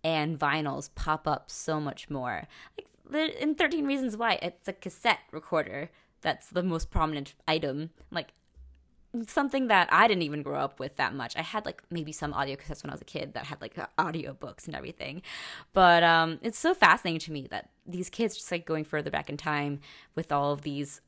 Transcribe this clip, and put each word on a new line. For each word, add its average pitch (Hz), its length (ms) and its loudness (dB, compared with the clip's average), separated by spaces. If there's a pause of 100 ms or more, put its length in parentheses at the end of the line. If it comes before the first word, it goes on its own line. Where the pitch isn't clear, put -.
and 156 360 0
vinyls 143 560 -2
pop 156 340 -2
up - 220 -2
so - 280 -4
much 147 300 -8
more. 123 400 -6 (300)
Like, - 80 -18 (220)
the, 311 340 -2
in 302 120 2
Thirteen 302 320 0
Reasons 262 300 0
Why, 226 240 0
it's - 260 -8
a 196 60 -6
cassette - 480 -2 (100)
recorder 151 600 -4 (320)
that's - 260 -2
the 175 140 -2
most 165 280 -2
prominent 156 440 -2 (120)
item. 151 440 -2 (200)
Like, - 220 -8 (960)
something 269 400 0
that 196 260 6
I 208 160 8
didn't 185 140 4
even 147 200 -4
grow 143 160 -4
up 139 220 -4
with 131 160 -8
that 139 180 -2
much. 123 220 -8
I 160 60 -4
had, 208 240 -6
like, - 240 -10
maybe 156 220 -6
some 151 200 -6
audio 135 240 -4
cassettes - 260 -12
when 139 80 -8
I - 40 -10
was - 80 -14
a - 20 -18
kid 135 300 -8
that 113 100 -8
had, 147 160 -12
like, - 160 -12
uh, - 120 -8 (100)
audiobooks 160 680 -4
and - 80 -10
everything. 143 460 -10 (540)
But, 170 280 10
um, 165 380 6
it's - 180 -4
so 339 140 4
fascinating 170 480 6
to 160 120 -10
me 139 180 -8
that - 180 -8 (160)
these 180 240 -6
kids - 280 -2
just, - 140 -10
like, 170 140 -2
going 156 200 -2
further 151 260 -4
back 151 180 -4
in 143 80 -6
time 143 440 -2 (340)
with 160 160 -6
all 143 220 2
of 143 100 -4
these 143 460 -6